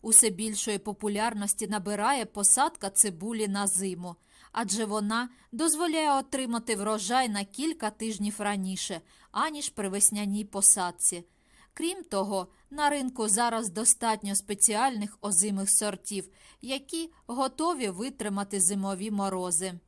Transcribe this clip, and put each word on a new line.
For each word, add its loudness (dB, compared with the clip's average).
Усе 8
більшої -4
популярності -2
набирає 0
посадка 2
цибулі 0
на 0
зиму, -4
адже -2
вона -2
дозволяє 2
отримати -4
врожай 0
на -2
кілька -4
тижнів -4
раніше, -4
аніж -2
при -4
весняній 2
посадці. 2
Крім -4
того, -2
на 2
ринку -2
зараз 2
достатньо 2
спеціальних 0
озимих 0
сортів, 0
які -6
готові -2
витримати -6
зимові 0
морози. -2